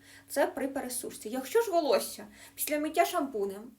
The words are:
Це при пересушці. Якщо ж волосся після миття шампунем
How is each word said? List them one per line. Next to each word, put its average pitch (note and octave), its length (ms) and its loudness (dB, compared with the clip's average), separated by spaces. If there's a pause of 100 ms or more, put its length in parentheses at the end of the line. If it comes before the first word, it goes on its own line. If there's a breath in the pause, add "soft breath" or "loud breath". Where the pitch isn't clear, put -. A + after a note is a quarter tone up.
(280 loud breath)
Це D4 200 2
при - 200 -4
пересушці. B3 640 -6
Якщо C4 320 2
ж A4 100 0
волосся A#3+ 560 2 (280 loud breath)
після D4+ 240 0
миття D#4 260 4
шампунем A#3 720 -2